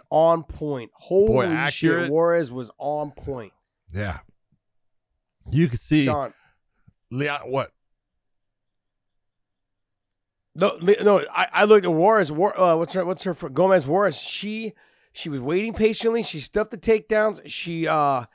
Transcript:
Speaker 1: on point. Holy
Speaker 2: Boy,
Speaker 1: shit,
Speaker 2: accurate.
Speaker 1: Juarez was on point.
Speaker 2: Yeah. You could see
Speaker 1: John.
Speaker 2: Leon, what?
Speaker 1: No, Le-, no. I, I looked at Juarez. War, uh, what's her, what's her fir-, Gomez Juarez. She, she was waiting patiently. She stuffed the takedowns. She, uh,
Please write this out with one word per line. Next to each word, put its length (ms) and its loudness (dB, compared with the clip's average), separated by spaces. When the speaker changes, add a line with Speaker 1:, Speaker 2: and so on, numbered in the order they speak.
Speaker 1:
on 340 4
point. 520 -8
Holy 320 2
Speaker 2:
Boy, 160 4
Speaker 1:
shit, 80 0
Speaker 2:
accurate. 600 0
Speaker 1:
Juarez 400 2
was 280 -12
on 320 -6
point. 400 -12
Speaker 2:
Yeah. 280 -8
You 200 2
could 100 -6
see 240 2
Speaker 1:
John. 300 -2
Speaker 2:
Leon, 340 -4
what? 260 -4
Speaker 1:
No, 260 0
Le-, 220 2
no. 200 6
I, 200 0
I 120 4
looked 200 4
at 80 0
Juarez. 380 2
War, 280 -2
uh, 160 4
what's 180 -4
her, 120 -2
what's 180 -6
her 100 -4
fir-, 160 -10
Gomez 360 2
Juarez. 340 0
She, 540 -8
she 160 -10
was 100 -6
waiting 340 -2
patiently. 500 2
She 160 -6
stuffed 320 -4
the 60 -14
takedowns. 680 0
She, 420 -4
uh, 480 2